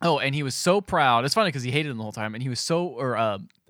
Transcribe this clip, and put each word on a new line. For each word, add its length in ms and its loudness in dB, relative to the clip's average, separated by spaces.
Oh, 180 2
and 160 0
he 80 -2
was 120 -4
so 260 2
proud. 440 4
It's 100 0
funny 160 2
'cause 120 -6
he 100 -4
hated 180 0
him 60 -8
the 80 -8
whole 80 -10
time, 220 -6
and 80 -8
he 60 -4
was 120 -4
so, 260 0
or, 300 -4
uh, 220 0